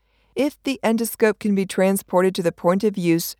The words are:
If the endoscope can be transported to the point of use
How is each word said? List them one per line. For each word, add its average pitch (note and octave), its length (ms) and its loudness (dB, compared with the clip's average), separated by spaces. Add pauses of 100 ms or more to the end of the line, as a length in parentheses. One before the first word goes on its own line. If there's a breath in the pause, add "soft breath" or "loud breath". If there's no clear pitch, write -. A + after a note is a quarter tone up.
(360)
If C#4+ 280 -2
the C4+ 200 -4
endoscope A3 560 0
can G3+ 160 0
be G3 100 0
transported F#3+ 720 0
to F#3 80 -4
the E3+ 80 0
point F3+ 320 0
of G#3+ 140 0
use E3+ 420 0